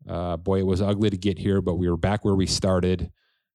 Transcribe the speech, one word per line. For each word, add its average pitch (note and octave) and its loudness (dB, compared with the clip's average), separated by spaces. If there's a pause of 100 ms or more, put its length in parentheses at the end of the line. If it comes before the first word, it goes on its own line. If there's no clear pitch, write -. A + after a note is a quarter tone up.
Uh, F2 -4
boy, F#2+ 0
it F#2+ 0
was F#2+ 0
ugly G#2 2
to G2 -2
get F#2+ -2
here, G2 0
but F2+ -2
we F2 0
were F2 2
back F#2+ 0
where G2 2
we F#2+ 2
started F2+ 0 (420)